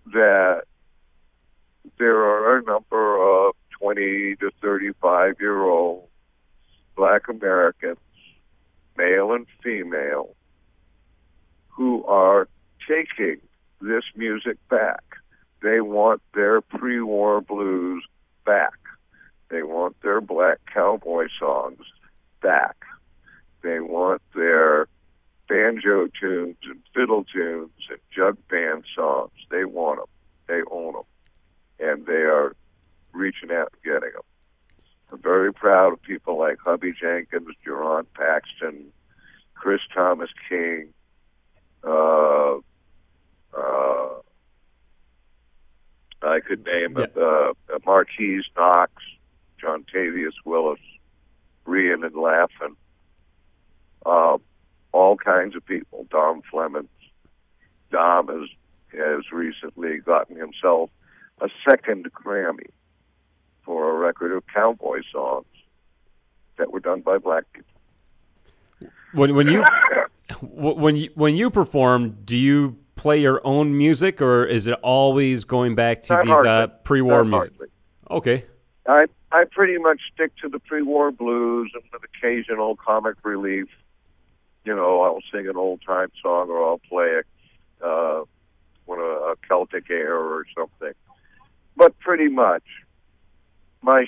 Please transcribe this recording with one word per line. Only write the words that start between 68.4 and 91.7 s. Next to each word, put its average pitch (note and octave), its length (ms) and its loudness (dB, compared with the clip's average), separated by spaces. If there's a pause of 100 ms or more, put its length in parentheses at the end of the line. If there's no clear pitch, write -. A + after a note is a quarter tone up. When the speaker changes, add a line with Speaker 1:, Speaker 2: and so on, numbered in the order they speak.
Speaker 2:
When, C#3+ 220 4
when C#3+ 140 6
you, F#3 160 4 (400)
Speaker 1:
<laughs> - 360 -16
Speaker 2:
wh-, D3 360 -4
when D3+ 200 4
you, D3 180 -6
when D3+ 220 2
you A3+ 140 2
perform, B2 720 2
do A2+ 120 -4
you C#3 400 2 (200)
play D3+ 240 2
your C3+ 260 4
own C#3+ 320 2
music, D#3+ 420 2
or B2 240 4
is A2+ 220 0
it A#2 160 0
always C3 640 2
going B2 300 0
back A#2 280 0
to - 100 0
Speaker 1:
Not - 120 4
Speaker 2:
these, A#2 80 0
uh, D3+ 120 8
Speaker 1:
hardly. A2+ 300 2 (100)
Speaker 2:
pre-war B2 400 4
Speaker 1:
Not A2 60 0
Speaker 2:
music? F#2+ 280 0
Speaker 1:
hardly. - 100 -16 (420)
Speaker 2:
Okay. B2 340 0 (420)
Speaker 1:
I, D3 180 8 (260)
I E3+ 140 4
pretty F#3 340 0
much D#3+ 220 2 (120)
stick - 300 -6
to D3+ 60 -10
the C3+ 100 -10
pre-war D3 540 -2
blues A#2+ 600 -4
and A#2+ 100 -16 (100)
an A#2 100 -14
occasional A2 720 -4
comic A2 460 -2
relief. G2 460 -6 (960)
You G#2+ 120 -6
know, F2+ 260 2
I'll F2 160 0 (140)
sing G2 160 -8
an F#2 80 -8
old-time F#2 560 -4 (100)
song F2+ 260 0
or E2+ 160 -2
I'll E2 140 0
play E2+ 420 -2 (600)
a, - 40 -16
uh, D#2+ 400 -2 (640)
one F2 140 -10
of E2 60 -6
a D#2 280 -4 (140)
Celtic F2+ 420 -2
air E2 260 -4
or D#2+ 280 -6 (120)
something. D#2 360 -10 (840)